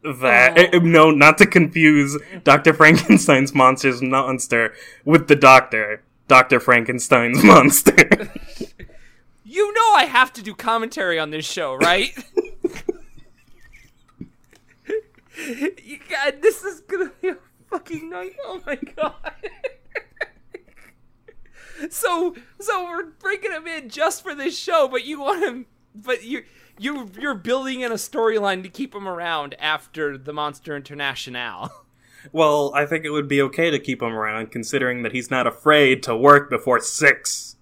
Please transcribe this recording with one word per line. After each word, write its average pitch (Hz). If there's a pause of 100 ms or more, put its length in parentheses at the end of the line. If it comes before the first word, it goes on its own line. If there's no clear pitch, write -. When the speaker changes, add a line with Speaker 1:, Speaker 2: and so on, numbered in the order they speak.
(140)
Speaker 1:
that, 127
Speaker 2:
Oh. 180
Speaker 1:
eh, -
no, 165
not 151
to 202
confuse 151 (260)
Doctor 147
Frankenstein's 156
monster's 131
monster 127 (320)
with 156
the 147
Doctor, 120 (260)
Doctor 135
Frankenstein's 120
<laughs> -
monster. 175 (1120)
Speaker 2:
You 403
know 453
I 330
have 254
to 240
do 208
commentary 226
on 156
this 156
show, 147
right? 175
<laughs> - (3500)
You, 233 (100)
God, 277
this 440
is 370
gonna 370 (100)
be 370
a 311 (320)
fucking 330
night. 359 (100)
Oh 370
my 285 (200)
god. -
<laughs> - (2500)
So, 349 (260)
so 392
we're 349
bringing 392
him 320
in 311
just -
for 349
this 285
show, 320
but 254
you 294
want 339
him, 254 (260)
but 226
you, 247 (380)
you, 254 (120)
you're 277
building 254
in 240
a 220
storyline 202
to 185
keep 262
him 202
around 170
after 151
the 139
Monster 147
Internationale. 131 (180)
<laughs> - (400)
Speaker 1:
Well, 147
I 143
think 156
it 147
would 147
be 139
okay 165
to 147
keep 127
him 117
around, 110
considering 123
that 117
he's 123
not 127
afraid 135
to 117
work 143
before 120
six. -